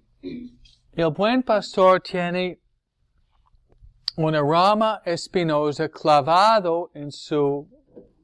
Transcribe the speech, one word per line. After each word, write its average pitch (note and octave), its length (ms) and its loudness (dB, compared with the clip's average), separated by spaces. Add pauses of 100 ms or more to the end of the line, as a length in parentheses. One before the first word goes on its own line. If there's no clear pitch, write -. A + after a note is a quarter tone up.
(220)
el - 880 -6
buen A3+ 320 0
pastor F#3 580 2
tiene F3+ 580 -6 (1600)
una D#3 240 0
rama G3+ 600 2
espinosa D#3 880 -2
clavado E3+ 1040 2
en D3 180 -14
su C#3+ 560 -4 (560)